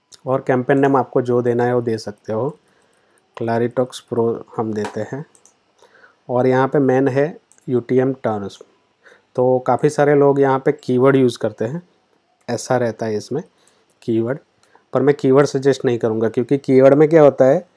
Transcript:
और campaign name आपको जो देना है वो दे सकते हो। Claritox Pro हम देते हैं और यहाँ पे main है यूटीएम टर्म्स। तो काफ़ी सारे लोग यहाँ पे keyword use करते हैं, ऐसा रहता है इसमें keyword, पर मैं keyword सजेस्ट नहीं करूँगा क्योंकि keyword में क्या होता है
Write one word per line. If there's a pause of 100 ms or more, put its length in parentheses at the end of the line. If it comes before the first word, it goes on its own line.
(260)
और
campaign
name
आपको
जो
देना
है
वो
दे
सकते
हो। (840)
Claritox
Pro (120)
हम
देते
हैं (1000)
और
यहाँ
पे
main
है (280)
यूटीएम
टर्म्स। (760)
तो
काफ़ी
सारे
लोग
यहाँ
पे
keyword
use
करते
हैं, (600)
ऐसा
रहता
है
इसमें (600)
keyword, (540)
पर
मैं
keyword
सजेस्ट
नहीं
करूँगा
क्योंकि
keyword
में
क्या
होता
है